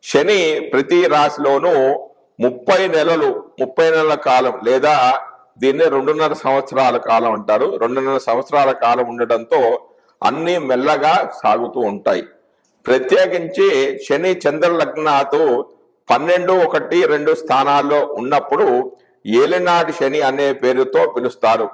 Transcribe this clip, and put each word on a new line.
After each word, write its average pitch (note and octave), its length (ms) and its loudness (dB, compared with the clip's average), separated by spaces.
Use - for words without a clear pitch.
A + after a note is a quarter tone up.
శని E3 680 0
ప్రతి D3+ 340 2
రాశిలోనూ D3 640 0
ముప్పై F3+ 480 0
నెలలు, D#3 560 0
ముప్పై D3 300 0
నెలల D#3+ 260 2
కాలం B2+ 480 0
లేదా C3 560 2
దీన్నే C#3 260 2
రెండున్నర D3+ 480 0
సంవత్సరాల C3+ 640 0
కాలం A2+ 360 0
అంటారు. G#2+ 440 -2
రెండున్నర C3 400 -2
సంవత్సరాల C3+ 540 0
కాలం A#2+ 380 0
ఉండడంతో A#2 720 0
అన్నీ D#3 340 -2
మెల్లగా D3 760 0
సాగుతూ - 360 -2
ఉంటాయి. G#2+ 440 -2
ప్రత్యేకించి E3+ 1120 0
శని E3 220 0
చంద్రలగ్నాతు D3+ 1300 0
పన్నెండు, F3 420 2
ఒకటి, E3+ 540 2
రెండు D3+ 280 0
స్థానాల్లో C#3+ 720 0
ఉన్నప్పుడు C3 840 0
ఏలినాటి E3 680 2
శని C#3 280 -2
అనే C#3 320 0
పేరుతో C3 560 0
పిలుస్తారు. A2+ 640 -2